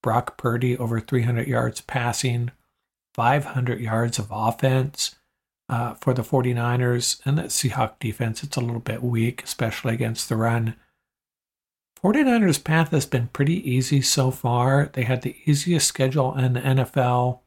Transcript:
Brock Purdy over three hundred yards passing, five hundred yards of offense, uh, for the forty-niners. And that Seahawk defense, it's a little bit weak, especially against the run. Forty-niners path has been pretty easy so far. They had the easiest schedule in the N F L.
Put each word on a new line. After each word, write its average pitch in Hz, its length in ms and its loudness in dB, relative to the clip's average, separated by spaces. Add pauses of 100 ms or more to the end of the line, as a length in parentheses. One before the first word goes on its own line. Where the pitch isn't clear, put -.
Brock 117 340 -2
Purdy 120 400 0
over 117 220 -2
three 123 220 -2
hundred 117 260 0
yards 120 340 -2
passing, 120 680 -2 (640)
five 131 320 2
hundred 123 340 -2
yards 117 400 -2
of 104 100 -6
offense, 131 840 -2 (540)
uh, 120 240 -4
for - 200 -2
the 117 120 -2
forty-niners. 123 960 0
And 143 140 2
that - 100 -2
Seahawk - 520 -2
defense, 113 440 -4
it's 143 140 -6
a 127 40 -2
little 117 200 -4
bit 117 200 -6
weak, 120 420 0
especially - 500 -4
against 117 340 -4
the 117 80 0
run. 113 400 0 (1200)
Forty-niners 233 640 4
path 160 320 2
has 143 140 2
been 120 220 0
pretty 151 420 0
easy 131 320 2
so 131 280 2
far. 131 640 2
They 127 120 -2
had 123 180 0
the 120 240 -8
easiest 156 420 2
schedule 131 500 0
in 127 160 2
the 123 80 -2
N 135 180 2
F - 180 -2
L. 123 500 0